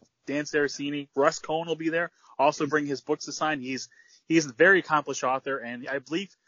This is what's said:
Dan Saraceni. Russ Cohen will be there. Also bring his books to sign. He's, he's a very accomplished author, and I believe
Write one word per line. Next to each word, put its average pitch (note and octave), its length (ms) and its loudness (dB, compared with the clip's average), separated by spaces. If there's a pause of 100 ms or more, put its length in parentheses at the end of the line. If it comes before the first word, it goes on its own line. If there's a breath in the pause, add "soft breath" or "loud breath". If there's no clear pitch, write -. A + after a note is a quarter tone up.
(260)
Dan C#3+ 180 -4
Saraceni. C#3+ 720 -4
Russ D3 240 4
Cohen E3 300 -4
will D#3+ 80 -2
be D#3+ 140 -4
there. E3 200 -2 (280 soft breath)
Also D3 280 4
bring D3 200 0
his C#3 140 -4
books - 260 -4
to D3+ 60 -10
sign. D#3 280 -2
He's, B2+ 280 -8 (380 soft breath)
he's D#3+ 200 4
a C3 60 -10
very F3+ 280 6
accomplished D3 440 -2
author, C3+ 340 -2
and A#2+ 300 -10
I C3+ 100 -4
believe D#3 360 -6 (140)